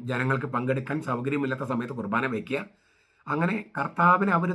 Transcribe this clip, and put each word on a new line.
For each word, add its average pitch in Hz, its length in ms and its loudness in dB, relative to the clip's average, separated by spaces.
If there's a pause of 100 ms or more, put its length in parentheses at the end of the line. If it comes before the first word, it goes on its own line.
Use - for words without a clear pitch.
(100)
ജനങ്ങൾക്ക് 131 440 0
പങ്കെടുക്കാൻ 131 420 -2 (120)
സൗകര്യമില്ലാത്ത 131 600 -2
സമയത്ത് 127 280 -2
കുർബാന 110 360 0
വയ്ക്കുക, 127 240 -4 (680)
അങ്ങനെ 170 300 2 (200)
കർത്താവിനെ 180 600 4
അവർ 175 160 0